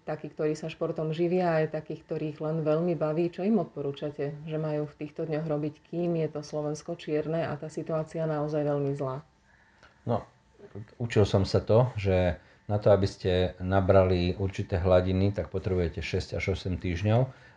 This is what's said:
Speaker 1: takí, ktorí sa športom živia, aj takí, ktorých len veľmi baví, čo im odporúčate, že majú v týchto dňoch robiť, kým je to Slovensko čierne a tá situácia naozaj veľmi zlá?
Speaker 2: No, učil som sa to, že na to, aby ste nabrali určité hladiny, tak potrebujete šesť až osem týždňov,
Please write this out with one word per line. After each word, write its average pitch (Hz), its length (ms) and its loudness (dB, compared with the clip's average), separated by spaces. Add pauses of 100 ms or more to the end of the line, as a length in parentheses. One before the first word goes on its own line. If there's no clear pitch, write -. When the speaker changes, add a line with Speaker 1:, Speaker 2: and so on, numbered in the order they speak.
Speaker 1:
takí, 156 320 -8
ktorí 156 240 -2
sa - 80 -10
športom 160 480 -4
živia, 170 480 2
aj 156 140 -2
takí, 156 260 -10
ktorých 156 400 -6
len 156 240 -2
veľmi 160 320 2
baví, 156 320 0
čo 180 160 -4
im 220 160 4
odporúčate, 143 800 -6
že 156 160 -4
majú 151 320 -2
v - 80 -20
týchto 151 240 -8
dňoch 156 240 -4
robiť, 151 280 -2 (120)
kým 170 400 -2
je - 60 0
to 147 100 -8
Slovensko 151 560 -6
čierne 151 480 -2
a 139 80 -4
tá 156 160 -10
situácia 160 560 -4
naozaj 151 400 -2
veľmi 143 320 0
zlá? 135 240 -6 (800)
Speaker 2:
No, 113 240 -2 (720)
učil 113 280 4
som 95 200 2
sa 95 160 2
to, 120 320 4
že 92 480 2 (240)
na 104 160 0
to, 113 80 6
aby 98 160 6
ste 90 560 0
nabrali 92 720 4
určité 98 480 -2
hladiny, 92 480 4
tak 95 200 -4
potrebujete 90 520 -2
šesť - 360 -4
až 92 200 -2
osem 90 200 -4
týždňov, 104 800 0